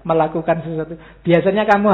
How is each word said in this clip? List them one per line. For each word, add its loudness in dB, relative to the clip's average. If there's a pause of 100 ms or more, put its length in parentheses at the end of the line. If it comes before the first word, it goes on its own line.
melakukan 0
sesuatu. -10 (240)
Biasanya 2
kamu 0